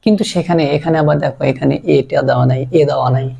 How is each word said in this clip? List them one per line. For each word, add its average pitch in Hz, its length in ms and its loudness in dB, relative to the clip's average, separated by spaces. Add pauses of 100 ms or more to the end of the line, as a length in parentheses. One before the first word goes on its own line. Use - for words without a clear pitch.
কিন্তু 214 200 2
সেখানে, 170 400 -2 (120)
এখানে 160 280 0
আবার 151 200 2
দেখো, 143 180 -6 (100)
এখানে 139 240 -2 (200)
এটা 139 340 0
দেওয়া 127 160 2
নাই, 127 160 0 (180)
এ - 20 4 (100)
দেওয়া 131 240 -2
নাই। 131 120 -2 (120)